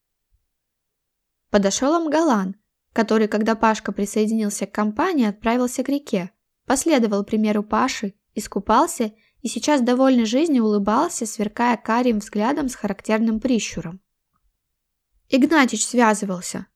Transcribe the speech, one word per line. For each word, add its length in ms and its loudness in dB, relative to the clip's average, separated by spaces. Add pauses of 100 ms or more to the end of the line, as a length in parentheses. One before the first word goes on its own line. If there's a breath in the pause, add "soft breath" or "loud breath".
(1500)
Подошёл 440 2
Амгалан, 600 0 (380)
который, 340 2
когда 280 0
Пашка 360 0
присоединился 720 -2
к 60 -10
компании, 560 0
отправился 560 -2
к 60 -8
реке, 420 -4 (340)
последовал 600 2
примеру 360 0
Паши, 520 -2 (220)
искупался 760 0 (300 soft breath)
и 80 -6
сейчас 320 0
довольной 440 4
жизнью 380 2
улыбался, 640 0
сверкая 500 -2
карим 440 0
взглядом 500 -2
с 60 -12
характерным 680 -2
прищуром. 580 -4 (1300)
«Игнатич 580 2
связывался», 880 -2